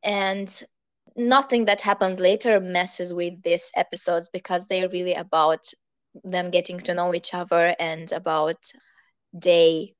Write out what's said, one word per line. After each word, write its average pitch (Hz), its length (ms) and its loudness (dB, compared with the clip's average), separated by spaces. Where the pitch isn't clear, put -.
And 196 460 -4
nothing 240 500 2
that 202 140 2
happens 190 400 0
later 208 400 4
messes 180 520 -2
with 175 300 -6
these 175 340 0
episodes 175 520 -2
because 180 400 -6
they're 190 200 0
really 180 260 -2
about 160 520 0
them 180 260 -4
getting 180 280 -2
to 180 160 -4
know 175 200 -2
each 170 200 -2
other 175 440 0
and 165 340 -6
about 160 520 -4
they 165 680 4